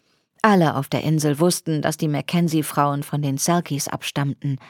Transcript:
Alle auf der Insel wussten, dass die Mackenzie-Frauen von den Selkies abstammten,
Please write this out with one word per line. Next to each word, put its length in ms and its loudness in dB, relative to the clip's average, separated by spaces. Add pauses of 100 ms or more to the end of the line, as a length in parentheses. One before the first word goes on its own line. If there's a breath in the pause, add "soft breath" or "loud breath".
(440 soft breath)
Alle 320 4
auf 120 -2
der 140 -2
Insel 380 0
wussten, 420 0
dass 160 -2
die 100 -2
Mackenzie-Frauen 960 0
von 220 -4
den 160 -2
Selkies 480 -2
abstammten, 720 -4 (100)